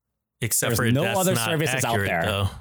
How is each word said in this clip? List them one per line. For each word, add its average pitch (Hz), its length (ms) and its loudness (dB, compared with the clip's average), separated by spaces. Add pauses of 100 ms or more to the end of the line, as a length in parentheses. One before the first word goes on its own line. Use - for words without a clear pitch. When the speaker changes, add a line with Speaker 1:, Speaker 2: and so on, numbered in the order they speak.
(400)
Speaker 1:
Except 117 360 0
Speaker 2:
There's 117 140 2
Speaker 1:
for 123 40 4
Speaker 2:
no 143 80 2
Speaker 1:
that's - 160 0
Speaker 2:
other - 160 2
Speaker 1:
not - 140 -2
Speaker 2:
services 139 360 0
out 120 100 0
Speaker 1:
accurate, 98 160 0
Speaker 2:
there. 95 160 0
Speaker 1:
though. 101 240 0 (100)